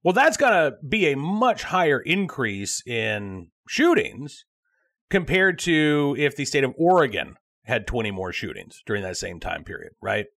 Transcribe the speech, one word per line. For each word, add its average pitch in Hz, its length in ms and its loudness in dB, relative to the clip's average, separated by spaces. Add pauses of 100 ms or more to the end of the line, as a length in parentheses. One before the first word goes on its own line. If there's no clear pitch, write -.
Well, 180 120 4
that's 302 240 4
gonna 185 400 4 (100)
be 180 240 2
a 135 60 0
much 208 460 0
higher 160 360 2
increase 120 880 -4
in 104 640 -6 (180)
shootings 233 760 0 (640)
compared 185 500 2
to 151 580 2
if 143 200 0
the 139 80 -4
state 139 180 0
of 127 160 -2
Oregon 143 560 2 (300)
had 113 200 -2
twenty 107 260 -4
more 92 200 -6
shootings - 540 -12
during 101 180 -4
that 90 140 -8
same 92 240 -10
time 80 240 -8
period, - 260 -14 (100)
right? 104 260 -4 (120)